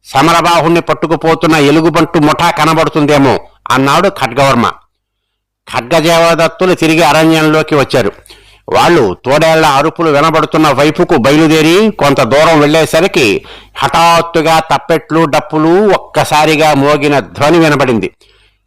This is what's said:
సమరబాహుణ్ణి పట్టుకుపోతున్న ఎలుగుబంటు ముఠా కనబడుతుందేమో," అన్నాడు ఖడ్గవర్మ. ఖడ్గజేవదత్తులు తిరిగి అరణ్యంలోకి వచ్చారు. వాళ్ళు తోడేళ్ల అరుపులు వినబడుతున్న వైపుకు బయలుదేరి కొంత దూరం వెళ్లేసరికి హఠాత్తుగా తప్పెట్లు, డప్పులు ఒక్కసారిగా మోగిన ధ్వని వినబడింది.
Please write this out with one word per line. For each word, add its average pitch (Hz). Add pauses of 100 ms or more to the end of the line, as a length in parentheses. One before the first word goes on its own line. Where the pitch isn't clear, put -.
సమరబాహుణ్ణి 165
పట్టుకుపోతున్న 160
ఎలుగుబంటు 160
ముఠా 151
కనబడుతుందేమో," 151 (320)
అన్నాడు 139
ఖడ్గవర్మ. 120 (1040)
ఖడ్గజేవదత్తులు 165
తిరిగి 160
అరణ్యంలోకి 156
వచ్చారు. 127 (640)
వాళ్ళు 127
తోడేళ్ల 160
అరుపులు 156
వినబడుతున్న 151
వైపుకు 151
బయలుదేరి 160
కొంత 143
దూరం 147
వెళ్లేసరికి 156 (320)
హఠాత్తుగా 165
తప్పెట్లు, 160
డప్పులు 156
ఒక్కసారిగా 156
మోగిన 143
ధ్వని 151
వినబడింది. 135 (600)